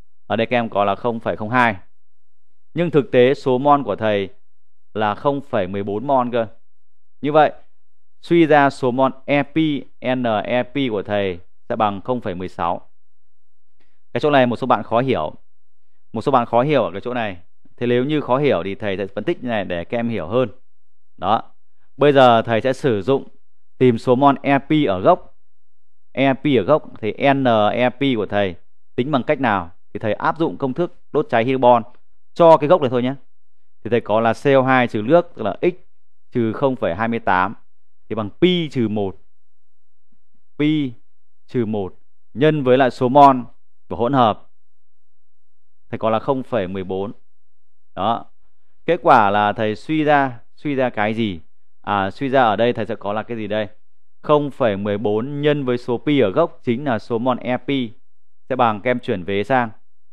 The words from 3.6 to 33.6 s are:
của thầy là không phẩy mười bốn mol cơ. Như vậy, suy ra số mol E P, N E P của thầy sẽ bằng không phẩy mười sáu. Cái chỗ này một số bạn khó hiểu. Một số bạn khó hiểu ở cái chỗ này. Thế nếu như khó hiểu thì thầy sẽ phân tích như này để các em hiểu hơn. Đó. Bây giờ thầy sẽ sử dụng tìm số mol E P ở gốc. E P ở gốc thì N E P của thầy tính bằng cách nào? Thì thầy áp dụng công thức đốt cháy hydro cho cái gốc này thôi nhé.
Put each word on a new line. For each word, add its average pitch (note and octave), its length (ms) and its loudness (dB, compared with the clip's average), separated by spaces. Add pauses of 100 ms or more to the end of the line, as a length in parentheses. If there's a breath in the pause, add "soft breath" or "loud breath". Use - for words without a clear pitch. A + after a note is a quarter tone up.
của G#2 140 -2
thầy G#2 340 0 (640)
là G#2 220 0
không C#3+ 260 0
phẩy G#2 260 -2
mười G2 160 -4
bốn G#2 240 -4
mol B2+ 240 2
cơ. A#2 160 0 (720)
Như C#3+ 100 -2
vậy, D3+ 200 6 (680)
suy E3+ 240 6
ra C#3+ 240 6
số C3 220 0
mol C3 200 2 (140)
E C#3+ 180 2
P, - 120 -10 (640)
N B2+ 60 -2 (200)
E B2 200 0
P - 120 -10 (140)
của G2+ 140 -2
thầy G2 360 0 (300)
sẽ A#2 60 -2
bằng G#2 260 0
không B2+ 200 -2
phẩy G2+ 140 -4
mười F2+ 120 -6
sáu. F2 340 -2 (1300)
Cái B2 80 -4
chỗ D3+ 100 2
này C3+ 140 6
một A#2+ 100 2
số B2+ 120 -4
bạn A2 160 2
khó A2 160 0
hiểu. G#2 340 0 (800)
Một A2+ 80 -4
số C#3+ 100 0
bạn B2 140 4
khó A#2 160 4
hiểu C#3 220 4
ở F2 80 -2
cái F#2+ 100 -6
chỗ A#2+ 120 -6
này. A2 240 -4 (400)
Thế A#2+ 100 -2
nếu A#2+ 180 4
như D3 160 0
khó B2 160 2
hiểu B2+ 260 4
thì G2 120 -4
thầy G2 220 -4
sẽ F#2+ 100 -4
phân G#2 160 -8
tích E3+ 200 -4
như B2 60 -4
này G#2+ 160 0
để F2 200 -4
các A#2+ 120 -4
em A#2 120 -2
hiểu F#2+ 180 -4
hơn. A#2 220 2 (680)
Đó. G2+ 240 2 (560)
Bây C#3+ 160 6
giờ B2 280 8
thầy A2 200 0
sẽ C3 120 2
sử A2+ 280 0
dụng C3+ 220 0 (540)
tìm B2+ 200 6
số B2 180 2
mol C#3 260 6
E C#3 180 2
P - 120 -6 (160)
ở F#2+ 120 0
gốc. D3+ 360 2 (760)
E C3+ 220 2
P A#2+ 100 -4 (140)
ở G#2 40 6
gốc C#3+ 220 2 (180)
thì G#2+ 120 -2 (200)
N C3+ 100 2 (300)
E B2 160 2
P - 100 -6 (160)
của G#2 100 0
thầy G2+ 300 0 (400)
tính B2 160 -2
bằng C3 120 2
cách D3+ 160 0
nào? G2+ 320 0 (220)
Thì G2+ 60 -8
thầy G#2+ 140 0
áp - 240 -2
dụng D3 200 -2
công C3 160 -4
thức E3+ 280 -4 (100)
đốt D3 180 0
cháy A#2 160 2
hydro B2 360 6 (520)
cho E3 240 10
cái D3+ 120 0
gốc E3+ 120 6
này C3 80 2
thôi B2 140 0
nhé. C3 120 -2 (680)